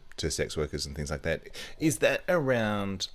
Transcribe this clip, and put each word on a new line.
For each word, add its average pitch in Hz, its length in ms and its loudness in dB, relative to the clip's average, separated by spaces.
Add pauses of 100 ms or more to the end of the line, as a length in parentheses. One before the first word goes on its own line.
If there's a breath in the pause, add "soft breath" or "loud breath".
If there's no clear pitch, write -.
(160)
to 78 160 -2
sex - 240 -2
workers 76 280 -2
and 71 120 -8
things 73 160 -4
like 71 100 -4
that. 82 200 0 (360 loud breath)
Is 151 200 2
that - 300 4
around, 110 880 2